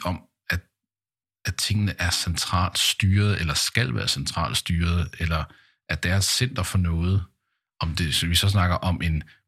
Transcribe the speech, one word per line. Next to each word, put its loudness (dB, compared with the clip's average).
om, -4
at, 0
at -4
tingene 0
er 0
centralt 0
styret, 2
eller -2
skal 0
være -4
centralt -2
styret, 0
eller -2
at -4
der 0
er 2
et 2
center 0
for -2
noget, 2
om -4
det, -2
så 0
vi 0
så 2
snakker 2
om -2
en 0